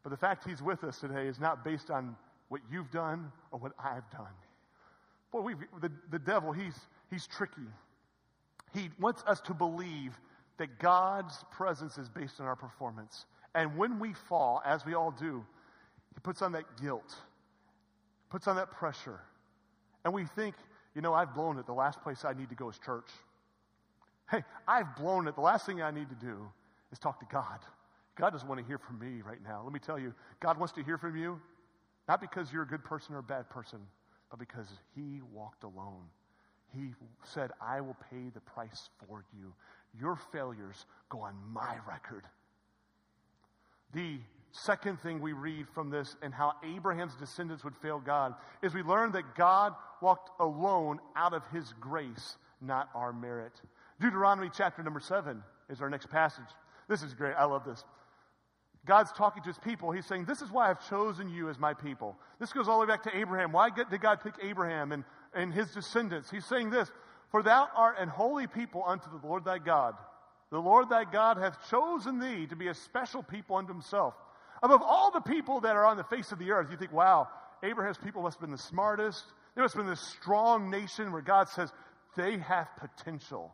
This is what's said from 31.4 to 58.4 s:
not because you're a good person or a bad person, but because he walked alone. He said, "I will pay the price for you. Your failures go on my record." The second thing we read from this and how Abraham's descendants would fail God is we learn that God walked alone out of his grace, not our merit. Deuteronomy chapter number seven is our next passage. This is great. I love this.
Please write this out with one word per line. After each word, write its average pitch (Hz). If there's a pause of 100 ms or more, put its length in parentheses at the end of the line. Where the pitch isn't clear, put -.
not 180
because 170
you're 160
a -
good 151
person 151
or 139
a 131
bad 127
person, 117 (520)
but 113
because 120 (300)
he 143 (120)
walked 107
alone. 95 (680)
He 135 (300)
said, 131
"I 127
will 131 (140)
pay 123
the 110
price - (160)
for 101
you. 95 (420)
Your 156 (160)
failures 110 (220)
go 113
on 98 (160)
my 110 (100)
record." - (1700)
The 160 (320)
second 202
thing 165
we 151
read 147
from 156
this 143
and 143
how 147 (100)
Abraham's 170
descendants 151
would 143
fail 151
God 135 (260)
is 175
we 185
learn 208
that 147
God 190 (280)
walked 185 (100)
alone 160 (160)
out 170
of 156
his 147
grace, 131 (240)
not 131
our 120
merit. 120 (480)
Deuteronomy 196
chapter 175
number 156
seven 143 (240)
is 139
our 139
next 139
passage. 147 (400)
This 175
is 131
great. 139
I 147
love 139
this. 123 (1000)